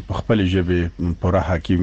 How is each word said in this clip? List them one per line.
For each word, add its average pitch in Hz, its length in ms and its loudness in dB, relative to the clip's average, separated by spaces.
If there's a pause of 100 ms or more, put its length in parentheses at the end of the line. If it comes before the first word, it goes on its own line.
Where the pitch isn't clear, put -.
په - 120 -8
خپلې 107 340 0
ژبې 90 260 2 (440)
پوره 92 260 2
حاکم 87 340 0